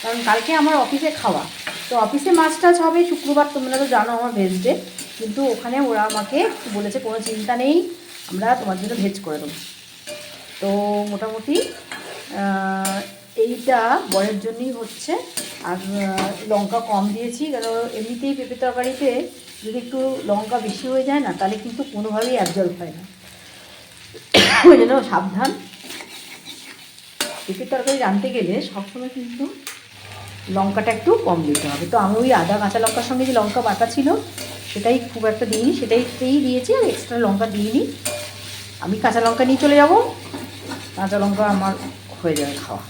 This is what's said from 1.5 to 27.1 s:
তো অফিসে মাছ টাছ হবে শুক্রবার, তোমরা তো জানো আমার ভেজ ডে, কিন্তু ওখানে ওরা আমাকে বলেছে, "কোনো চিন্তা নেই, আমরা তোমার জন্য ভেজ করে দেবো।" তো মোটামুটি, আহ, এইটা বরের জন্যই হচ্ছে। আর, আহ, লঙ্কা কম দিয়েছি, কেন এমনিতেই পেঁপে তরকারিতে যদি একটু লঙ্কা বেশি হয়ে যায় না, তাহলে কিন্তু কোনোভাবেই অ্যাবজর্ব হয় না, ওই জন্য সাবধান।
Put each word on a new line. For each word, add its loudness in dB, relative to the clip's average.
তো 2
অফিসে 2
মাছ 6
টাছ 6
হবে 6
শুক্রবার, 2
তোমরা -2
তো 2
জানো 4
আমার -2
ভেজ 0
ডে, 4
কিন্তু -2
ওখানে 0
ওরা 2
আমাকে 0
বলেছে, -2
"কোনো -4
চিন্তা -4
নেই, 2
আমরা 2
তোমার -4
জন্য -4
ভেজ -2
করে -6
দেবো।" -8
তো -2
মোটামুটি, -4
আহ, -4
এইটা 2
বরের 2
জন্যই -6
হচ্ছে। -6
আর, -4
আহ, -2
লঙ্কা 2
কম 2
দিয়েছি, -4
কেন -2
এমনিতেই -4
পেঁপে -6
তরকারিতে 0
যদি -6
একটু -2
লঙ্কা 0
বেশি -6
হয়ে 2
যায় 2
না, -2
তাহলে 0
কিন্তু -8
কোনোভাবেই -2
অ্যাবজর্ব 2
হয় -8
না, -16
ওই 10
জন্য 4
সাবধান। 0